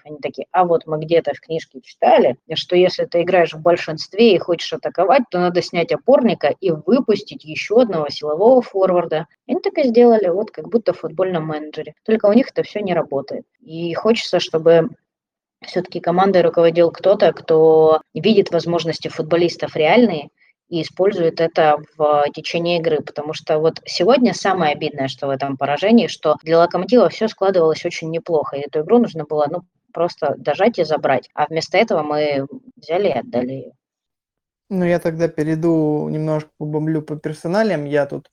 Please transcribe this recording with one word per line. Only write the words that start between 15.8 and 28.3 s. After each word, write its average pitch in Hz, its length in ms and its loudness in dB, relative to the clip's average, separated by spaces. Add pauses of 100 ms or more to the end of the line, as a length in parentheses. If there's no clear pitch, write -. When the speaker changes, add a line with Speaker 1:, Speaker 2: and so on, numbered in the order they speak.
Speaker 1:
командой 180 420 2
руководил 170 500 4
кто-то, 190 400 2
кто 160 680 4 (140)
видит 196 380 2
возможности 160 560 -4
футболистов 165 680 -2
реальные 160 540 2 (400)
и 165 120 -4
использует 175 580 -2
это 160 380 2 (200)
в 147 260 2 (100)
течение 170 460 -4
игры. 156 220 -2
Потому 151 320 -10
что 156 260 -2
вот 160 260 -2
сегодня 226 480 2
самое 180 400 -2
обидное, 143 340 -6
что - 200 -10
в - 20 -2
этом 139 260 -6
поражении, 156 520 2
что 151 360 -2
для 160 140 2
"Локомотива" 180 520 2
все - 180 -4
складывалось 180 580 0
очень 165 240 -8
неплохо, 160 460 -4